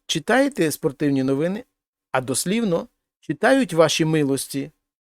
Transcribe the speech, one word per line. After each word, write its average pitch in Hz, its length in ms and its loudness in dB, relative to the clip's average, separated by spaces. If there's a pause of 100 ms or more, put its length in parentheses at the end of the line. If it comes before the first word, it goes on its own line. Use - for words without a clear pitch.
читаєте 214 640 0
спортивні 139 520 -2
новини, 147 400 -2 (480)
а 131 100 0
дослівно 180 640 -2 (320)
читають 233 540 0
ваші 160 320 4
милості 143 680 -2 (320)